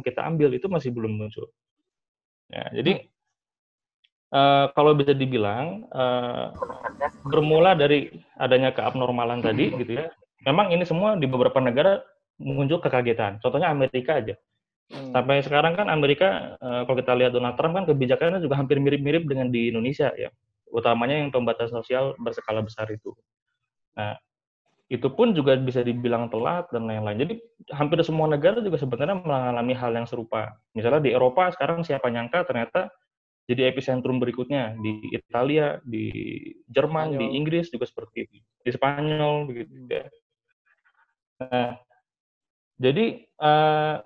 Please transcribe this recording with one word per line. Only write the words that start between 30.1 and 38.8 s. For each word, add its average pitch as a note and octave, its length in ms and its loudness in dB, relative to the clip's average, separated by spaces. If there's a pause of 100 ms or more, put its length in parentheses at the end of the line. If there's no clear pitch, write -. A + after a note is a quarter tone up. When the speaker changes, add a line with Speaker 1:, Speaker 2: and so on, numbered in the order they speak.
Speaker 1:
Misalnya B2 240 2
di B2 140 2
Eropa B2+ 400 4
sekarang E3 260 -2
siapa C3+ 300 -2
nyangka A#2 340 -2
ternyata C3 480 -4 (560)
jadi B2+ 240 2
epicentrum B2+ 480 -2
berikutnya B2 560 -4
di G#2+ 380 -6
Italia, C#3+ 640 0
di A2 240 -6 (640)
Jerman, D3+ 460 0
Speaker 2:
Spanyol. B2 80 -2
Speaker 1:
di A2 100 -2
Inggris D#3 400 -2
juga A#2+ 160 -6
seperti - 400 -12
itu. - 80 -20 (240)
Di B2 140 -4
Spanyol D3 720 0